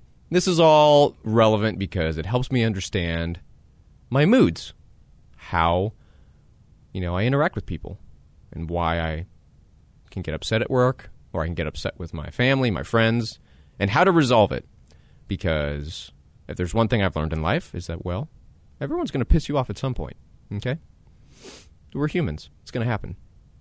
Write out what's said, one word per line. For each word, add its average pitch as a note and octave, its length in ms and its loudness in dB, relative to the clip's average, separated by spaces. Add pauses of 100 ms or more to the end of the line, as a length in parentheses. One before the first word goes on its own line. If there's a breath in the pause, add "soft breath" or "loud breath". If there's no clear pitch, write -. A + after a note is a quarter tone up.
(300)
This F3+ 160 2
is E3+ 140 2
all D3+ 640 6
relevant A2 540 4
because E2 400 -2
it D#2+ 80 -6
helps A#2+ 240 -2
me B2+ 120 2
understand F2 800 -2 (720)
my C#3+ 160 4
moods, F#3+ 460 2 (640)
how, F2 560 0 (1000 soft breath)
you F#2+ 80 -6
know, F2 160 -4
I G2 80 0
interact C#3 300 0
with - 120 -8
people, E2+ 340 -10 (520)
and E2 160 -10
why E2+ 320 -2
I D#2+ 260 -4 (840)
can F#2+ 120 -10
get D#2 120 -6
upset A2 280 -2
at - 80 -4
work, B2+ 400 0 (220)
or E2 100 -4
I D#2+ 40 -2
can E2+ 80 -4
get D#2+ 120 -4
upset - 320 -8
with E2+ 160 -12
my D2+ 160 -10
family, C3 400 0
my C#2 120 -4
friends, A2+ 560 0 (400 soft breath)
and G2+ 120 0
how C#3+ 120 4
to F#3+ 80 6
resolve B2 400 4
it. - 140 -6 (640 soft breath)
Because D2+ 840 -4 (380)
if - 80 -10
there's F2+ 180 -4
one A2+ 140 2
thing G#2+ 140 2
I've F#2 120 0
learned D#2 180 -2
in D#2 100 -4
life G#2 320 -4
is E2+ 120 -8
that, E2 180 -10
well, F#2 240 -6 (520)
everyone's D#4+ 300 -6
gonna B2+ 140 -2
piss - 240 2
you D3 80 -2
off C3 140 -2
at - 80 -8
some C3 160 -4
point, C#2+ 220 -8 (380)
okay? B2 240 -6 (1160 loud breath)
We're D3 140 -2
humans. G2+ 420 -4 (120)
It's - 100 -20
gonna A#2+ 140 -2
happen. G#2 300 -4 (440)